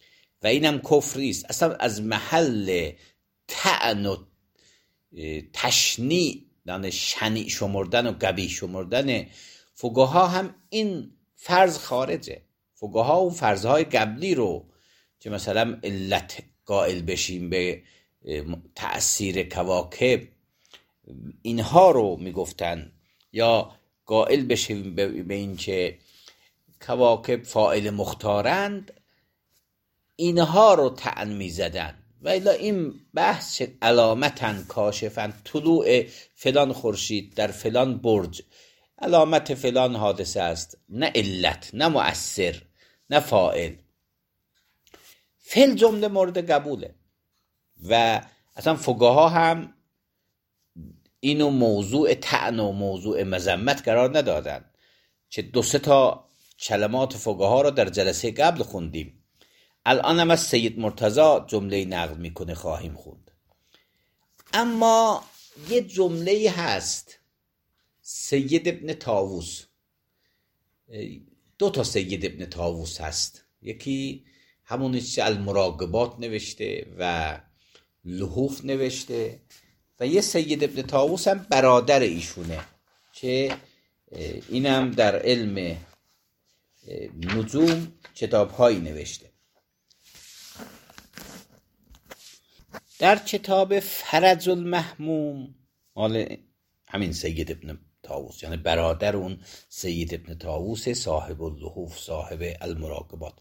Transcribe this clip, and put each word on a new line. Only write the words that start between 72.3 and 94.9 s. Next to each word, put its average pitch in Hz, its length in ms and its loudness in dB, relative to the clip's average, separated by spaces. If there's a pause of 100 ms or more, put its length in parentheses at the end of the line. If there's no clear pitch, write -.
طاووس 85 560 -8
هست، - 440 -8 (160)
یکی 135 640 -10 (380)
همون 127 360 -4
چیز 120 200 -6
المراقبات 98 1000 -2
نوشته 107 680 -8 (120)
و 82 400 -4 (640)
لحوف 101 600 -6
نوشته 127 760 -6 (600)
و 123 80 -4
یه 180 140 2
سید 151 420 -2
ابن 139 180 -2
طاووس 147 460 0
هم 196 220 0
برادر 131 500 6
ایشونه 85 600 -2 (540)
که، 131 440 -4 (540)
اه، 85 100 -14 (280)
اینم 131 420 0
در 104 280 2
علم، 113 380 0
اه، - 1600 -14
نجوم 123 800 0 (220)
کتاب‌هایی 113 640 2
نوشته. 78 520 -10 (3750)
در 185 160 6
کتاب 196 640 0
فرج 180 720 2
المهموم، 160 1080 -4 (400)